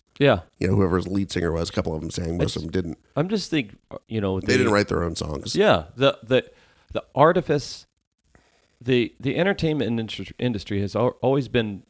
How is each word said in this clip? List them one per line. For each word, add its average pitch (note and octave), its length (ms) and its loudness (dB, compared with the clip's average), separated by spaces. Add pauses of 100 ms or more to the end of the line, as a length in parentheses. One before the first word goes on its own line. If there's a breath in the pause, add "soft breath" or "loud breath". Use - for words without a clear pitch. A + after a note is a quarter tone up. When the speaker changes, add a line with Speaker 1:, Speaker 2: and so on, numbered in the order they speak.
(180)
Speaker 1:
Yeah. C3 220 4 (180)
Speaker 2:
You F2+ 100 -2
know, F#2+ 80 4
whoever's F#2 300 2
lead F#2+ 260 -2
singer F2 200 0
was, E2 180 -2
a - 20 -12
couple E2+ 220 -2
of D#2 80 -4
them D#2+ 80 -8
sang, E2+ 260 -4
most E2 120 0
Speaker 1:
It's - 80 -4
Speaker 2:
of D#2+ 60 -8
them D#2+ 80 -8
didn't. E2+ 280 -4 (180)
Speaker 1:
I'm D#3+ 120 -2
just G3+ 220 -4
think, B2 260 -4 (140)
uh, - 60 -14 (120)
you A2 120 -2
know, F#2+ 200 0
Speaker 2:
They A#2+ 120 0
Speaker 1:
the B2+ 60 4
Speaker 2:
didn't A#2+ 140 2
write G#2 160 2
their F2 140 0
own E2+ 140 -2
songs. D2+ 400 -6
Speaker 1:
Yeah. D3+ 280 4 (120)
The, C3+ 260 2
the, A#2+ 220 2 (480 soft breath)
the - 120 -6 (100)
artifice, D#3+ 720 2 (960)
the, A#2+ 400 2
the B2+ 160 -2
entertainment D#3+ 520 0 (120)
industry, G2+ 280 -8 (100)
industry G#2+ 420 -2
has G2+ 160 -2
al-, A#2+ 260 2
always C3+ 260 2
been G#2+ 400 -2